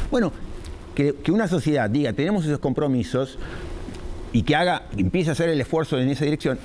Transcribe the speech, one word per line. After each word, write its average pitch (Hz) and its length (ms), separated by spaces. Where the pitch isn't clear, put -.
Bueno, 220 220
que, 143 300
que - 80
una 208 160
sociedad 147 420
diga, 131 220
"Tenemos 160 340
esos 147 140
compromisos", 131 800
y 110 120
que 147 120
haga, 170 280
que 101 60
empiece 156 300
a - 20
hacer 165 160
el 156 100
esfuerzo 151 380
en 127 100
esa 143 160
dirección, 147 420